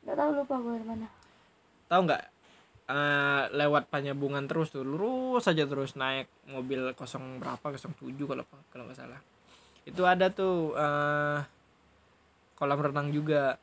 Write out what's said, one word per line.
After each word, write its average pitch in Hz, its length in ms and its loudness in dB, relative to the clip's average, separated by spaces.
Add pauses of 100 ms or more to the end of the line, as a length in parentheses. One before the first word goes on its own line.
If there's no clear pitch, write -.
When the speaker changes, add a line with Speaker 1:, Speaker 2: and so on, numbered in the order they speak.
Speaker 1:
nggak - 120 -6
tahu, 294 180 2
lupa 277 240 -2
gue 233 200 -4
di 220 100 -8
mana. 226 200 -8 (800)
Speaker 2:
Tahu 180 160 4
nggak? 156 200 2 (640)
Eh, 143 580 2 (100)
lewat 147 340 4
Penyambungan 139 580 -2
terus 156 240 0
tuh, 139 140 -6
lurus 240 640 0
aja 160 160 4
terus 139 320 -2
naik 135 320 -2 (200)
mobil 131 460 -4
kosong 131 460 -10
berapa, 127 260 -8
kosong 147 320 -8
tujuh 135 300 -8
kalau, 127 160 -6 (260)
kalau 123 160 -16
nggak 127 140 -16
salah. 127 240 -16 (600)
Itu 160 200 -4
ada 180 260 6
tuh, 180 460 0
eh, 147 640 2 (1160)
kolam 143 260 0
renang 143 300 0
juga. 147 520 2